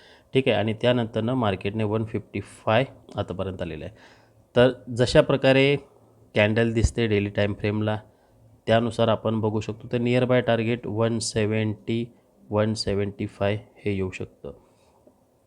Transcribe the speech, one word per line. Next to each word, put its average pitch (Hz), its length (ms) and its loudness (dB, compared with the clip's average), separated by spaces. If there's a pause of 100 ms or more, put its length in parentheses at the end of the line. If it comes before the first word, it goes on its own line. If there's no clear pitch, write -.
(340)
ठीक 135 140 2
आहे. 107 100 4
आणि 107 160 0
त्यानंतरनं 117 600 0
मार्केटने 110 500 -2
वन 107 220 -2
फिफ्टी 104 360 -8
फाय 113 440 0 (300)
आतापर्यंत 92 460 -6
आलेलं 80 240 -8
आहे. - 80 -14 (640)
तर 123 160 6 (260)
जशा 127 240 6
प्रकारे 135 540 4 (600)
कॅन्डल 110 380 2
दिसते 113 340 0
डेली 101 220 0
टाइम 104 240 -2
फ्रेमला, 107 460 -4 (680)
त्यानुसार 113 400 2
आपण 110 320 0
बघू 107 200 -2
शकतो. 107 320 -10
तर 123 60 -2
नियरबाय 123 440 2
टार्गेट 117 460 -2
वन 113 320 -2
सेव्हन्टी, 110 960 -2 (360)
वन 107 240 0
सेव्हन्टी 101 540 -4
फाय 104 320 -2 (160)
हे 104 180 -4
येऊ 95 180 -4
शकतं. - 400 -14 (960)